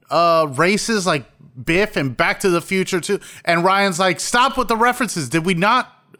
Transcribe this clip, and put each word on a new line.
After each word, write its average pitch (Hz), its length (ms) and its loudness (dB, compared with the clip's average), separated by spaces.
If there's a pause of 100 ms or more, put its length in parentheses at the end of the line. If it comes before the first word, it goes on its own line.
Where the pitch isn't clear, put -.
(100)
uh, 165 400 4
races 190 560 0
like 151 180 0 (400)
Biff 196 320 0
and 139 180 -2
Back 180 260 -2
to 196 100 0
the 170 100 2
Future 185 400 -2
too?" 196 200 -4 (260)
And 170 180 2
Ryan's 190 340 2
like, 185 220 0
"Stop 262 380 0
with 247 100 -2
the 233 80 0
references. 220 540 -2
Did 165 160 0
we 190 80 2
not, 214 360 0 (280)